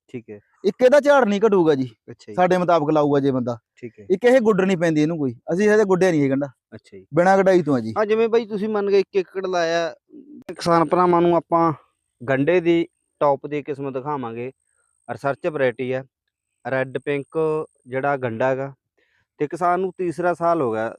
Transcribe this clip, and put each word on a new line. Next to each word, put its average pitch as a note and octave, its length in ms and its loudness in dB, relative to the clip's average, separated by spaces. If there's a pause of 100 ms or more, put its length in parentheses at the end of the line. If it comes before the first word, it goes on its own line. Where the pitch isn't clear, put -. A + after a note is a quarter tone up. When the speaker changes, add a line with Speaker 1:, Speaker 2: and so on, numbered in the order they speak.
Speaker 1:
ਠੀਕ - 220 -16
ਹੈ। G#2 100 -16 (260)
Speaker 2:
ਇੱਕ G3 160 0
ਇਹਦਾ B3+ 180 6
ਝਾੜ C#4 260 4
ਨਹੀਂ G3+ 220 0
ਘਟੂਗਾ F3 280 4
ਜੀ। C3 100 -2
Speaker 1:
ਅੱਛਾ - 460 -18
ਜੀ। G#2 40 -14
Speaker 2:
ਸਾਡੇ F3+ 220 2
ਮੁਤਾਬਕ F3 320 2
ਲਾਊਗਾ D3 300 2
ਜੇ C#3 120 0
ਬੰਦਾ। B2 260 -4 (180)
Speaker 1:
ਠੀਕ - 240 -20
ਹੈ। - 120 -20
Speaker 2:
ਇੱਕ F#3+ 140 -2
ਇਹ B3+ 160 6
ਗੁੱਡ G#3 200 2
ਨਹੀਂ F#3+ 160 0
ਪੈਂਦੀ D#3+ 240 0
ਇਹਨੂੰ D#3+ 160 0
ਕੋਈ। C3 180 -4 (180)
ਅਸੀਂ G#3 160 2
ਹਜੇ G#3+ 140 4
ਗੁੱਡਿਆ F#3 280 2
ਨਹੀਂ D3+ 120 2
ਇਹ C#3 60 0
ਗੰਢਾ। C#3 180 -2
Speaker 1:
ਅੱਛਾ - 500 -20
ਜੀ। F#2 160 -20
Speaker 2:
ਬਿਨਾਂ F#3 240 4
ਗਡਾਈ F#3 240 4
ਤੋਂ C#3+ 140 0
ਆ B2 40 0
ਜੀ। A2 180 -6
Speaker 1:
ਹਾਂ, G#3+ 80 0
ਜਿਵੇਂ A3 240 0
ਬਾਈ A3+ 160 0
ਤੁਸੀਂ G#3 240 -6
ਮੰਨ G3+ 200 -2
ਗਏ G3 100 4
ਇੱਕ - 160 -4
ਏਕੜ F#3+ 300 -4
ਲਾਇਆ, E3+ 500 -2 (540)
ਕਿਸਾਨ E3+ 360 2
ਭਰਾਵਾਂ F3 360 2
ਨੂੰ F3 140 4
ਆਪਾਂ E3 380 0 (560)
ਗੰਢੇ C#3+ 300 2
ਦੀ E3+ 280 2 (320)
ਟੌਪ C#3+ 280 0
ਦੀ D3 160 -6
ਕਿਸਮ C#3 300 -8
ਦਿਖਾਵਾਂਗੇ। B2+ 580 -8 (600)
ਰਿਸਰਚ C#3 360 -4
ਵੈਰਾਈਟੀ C3 460 -2
ਹੈ, C3 100 -6 (680)
ਰੈੱਡ C3 260 -4
ਪਿੰਕ D#3 680 -4 (220)
ਜਿਹੜਾ C3+ 300 -2
ਗੰਢਾ B2 300 -4
ਹੈਗਾ। C3+ 260 -4 (640)
ਤੇ D3 100 -4
ਕਿਸਾਨ F3 320 -2
ਨੂੰ F#3 180 -4
ਤੀਸਰਾ F3 360 -4
ਸਾਲ E3+ 280 0
ਹੋ A#2+ 100 0
ਗਿਆ A2 280 -4